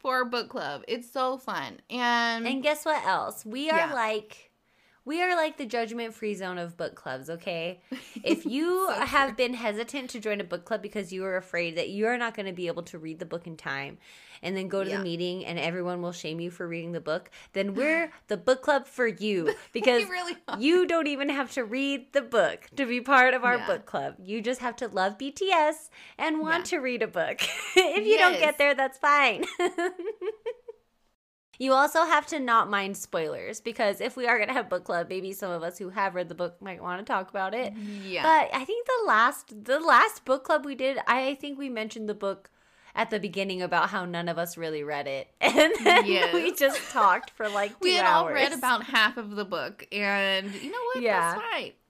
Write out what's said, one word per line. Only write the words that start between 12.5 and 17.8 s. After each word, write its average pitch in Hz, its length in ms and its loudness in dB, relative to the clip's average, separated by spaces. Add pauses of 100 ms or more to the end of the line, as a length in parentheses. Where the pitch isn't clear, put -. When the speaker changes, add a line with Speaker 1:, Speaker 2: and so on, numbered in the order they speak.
Speaker 2:
be 175 140 -6
able 170 180 -4
to 170 140 -14
read 160 200 -12
the 175 80 -8
book 170 200 -10
in 160 100 -12
time 139 420 -8 (440)
and 180 120 -4
then 190 140 -4
go 196 160 0
to 196 60 -4
Speaker 1:
Yeah. 196 80 -2
Speaker 2:
the 196 60 -4
meeting 180 420 -4
and 170 120 -6
everyone 175 440 -4
will 175 100 -6
shame 165 280 -8
you 175 100 -6
for 175 180 -10
reading 170 240 -8
the 170 80 -6
book, 165 300 -6 (240)
then 196 200 -2
Speaker 1:
<laughs> - 40 -4
Speaker 2:
we're 311 320 0 (180)